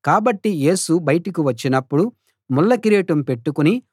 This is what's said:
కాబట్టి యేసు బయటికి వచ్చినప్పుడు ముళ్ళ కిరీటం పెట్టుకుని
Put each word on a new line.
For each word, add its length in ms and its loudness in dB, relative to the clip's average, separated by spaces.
కాబట్టి 460 0
యేసు 480 0
బయటికి 420 -2
వచ్చినప్పుడు 640 -2
ముళ్ళ 240 2
కిరీటం 480 0
పెట్టుకుని 520 0